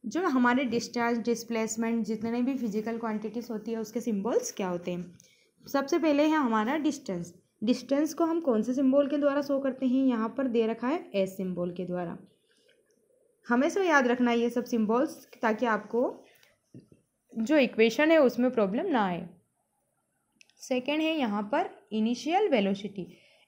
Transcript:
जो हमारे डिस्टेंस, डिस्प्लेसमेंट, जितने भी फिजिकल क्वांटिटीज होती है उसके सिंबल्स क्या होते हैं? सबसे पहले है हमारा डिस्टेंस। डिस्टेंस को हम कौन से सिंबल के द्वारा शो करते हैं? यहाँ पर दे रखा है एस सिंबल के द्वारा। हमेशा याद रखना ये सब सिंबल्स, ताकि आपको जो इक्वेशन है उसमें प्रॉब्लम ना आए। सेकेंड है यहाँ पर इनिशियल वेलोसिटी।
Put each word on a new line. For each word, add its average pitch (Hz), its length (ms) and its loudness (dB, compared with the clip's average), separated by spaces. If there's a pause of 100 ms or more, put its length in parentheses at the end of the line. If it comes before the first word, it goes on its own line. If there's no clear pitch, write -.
जो 254 200 -4
हमारे 254 420 4
डिस्टेंस, 233 540 -2
डिस्प्लेसमेंट, 226 840 -2
जितने 226 360 -2
भी 262 140 0
फिजिकल 226 420 -4
क्वांटिटीज 220 540 -6
होती 214 200 -6
है 226 80 -4
उसके 220 220 -6
सिंबल्स 233 520 -2
क्या 190 140 -4
होते 180 240 -4
हैं? 175 260 -10 (480)
सबसे 277 340 -2
पहले 294 240 4
है 311 120 4
हमारा 233 420 0
डिस्टेंस। 196 560 -4 (280)
डिस्टेंस 277 520 0
को 330 120 0
हम 330 160 0
कौन 220 220 2
से 247 100 -2
सिंबल 277 340 4
के 294 100 -2
द्वारा 285 240 2
शो 277 180 0
करते 269 260 -2
हैं? 262 200 2
यहाँ 226 240 2
पर 254 180 -4
दे 226 200 2
रखा 226 200 -2
है 349 260 -2
एस 190 240 0
सिंबल 180 340 -4
के 180 140 -6
द्वारा। 175 320 -6 (1300)
हमेशा 320 360 2
याद 285 240 4
रखना 240 260 2
ये 233 160 2
सब 240 160 -4
सिंबल्स, 226 640 0 (140)
ताकि 214 260 0
आपको 226 580 -2 (1080)
जो 226 260 2
इक्वेशन 233 520 4
है 320 80 8
उसमें 247 320 4
प्रॉब्लम 233 360 0
ना 240 180 2
आए। 175 220 -4 (1300)
सेकेंड 262 420 -2
है 320 140 0
यहाँ 214 300 -2
पर 302 240 -2 (240)
इनिशियल 247 560 0
वेलोसिटी। 196 580 0 (400)